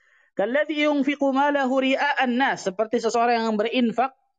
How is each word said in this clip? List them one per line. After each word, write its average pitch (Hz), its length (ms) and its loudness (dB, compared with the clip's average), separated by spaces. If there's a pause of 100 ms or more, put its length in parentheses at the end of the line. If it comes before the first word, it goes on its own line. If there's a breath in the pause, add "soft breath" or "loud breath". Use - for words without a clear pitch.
(360 soft breath)
"Kalladzi 294 480 -2
yunfiqu 285 480 0
malahu 269 480 0
ria'an 262 560 0
nas", 240 320 -2
seperti 220 320 -2
seseorang 233 400 2
yang 226 160 0
berinfak, 233 560 0 (260)